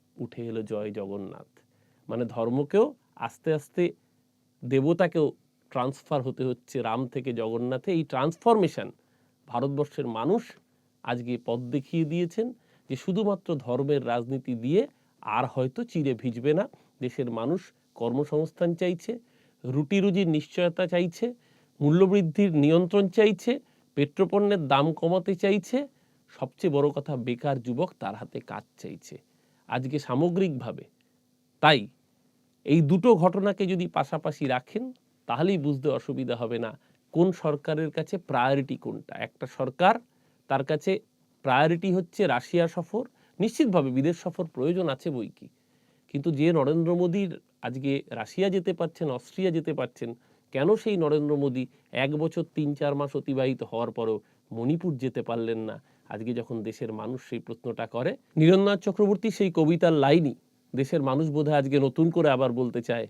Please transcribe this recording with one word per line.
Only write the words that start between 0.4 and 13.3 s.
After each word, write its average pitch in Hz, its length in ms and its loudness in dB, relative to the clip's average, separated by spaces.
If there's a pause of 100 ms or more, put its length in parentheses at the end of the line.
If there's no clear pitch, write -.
এলো 113 160 -6
জয় 107 280 -6
জগন্নাথ। 98 560 -10 (640)
মানে 117 160 -4
ধর্মকেও 131 680 0 (220)
আস্তে 156 380 -4
আস্তে 170 380 -2 (720)
দেবতাকেও 156 680 2 (380)
ট্রান্সফার 135 520 -4
হতে 131 220 -6
হচ্ছে 123 380 -6
রাম 117 260 -2
থেকে 127 240 -6
জগন্নাথে। 117 600 -4
এই 165 120 0
ট্রান্সফরমেশন 151 880 0 (540)
ভারতবর্ষের 139 600 -4
মানুষ 131 500 -2 (460)
আজকে 120 420 -4
পথ 120 160 -4
দেখিয়ে 139 440 -2
দিয়েছেন 175 480 -2 (360)
যে 135 80 -6
শুধুমাত্র 196 580 -2